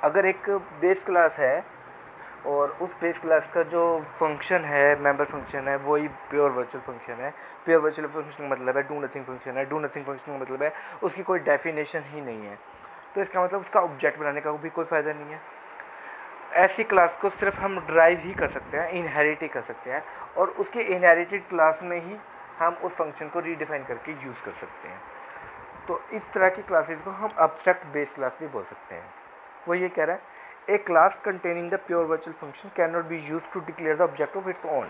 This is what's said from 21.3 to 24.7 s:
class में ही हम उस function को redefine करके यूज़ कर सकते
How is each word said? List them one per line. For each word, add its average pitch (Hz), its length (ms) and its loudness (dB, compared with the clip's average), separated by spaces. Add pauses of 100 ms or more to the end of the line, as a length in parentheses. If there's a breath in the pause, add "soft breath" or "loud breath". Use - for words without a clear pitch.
class 160 340 6
में 175 180 -6
ही 190 160 -12 (420)
हम 170 140 4
उस 180 220 -6
function 156 340 -6
को 170 100 -2
redefine 156 440 -6
करके 156 280 -8
यूज़ 131 320 -12
कर 101 80 -10
सकते - 360 -14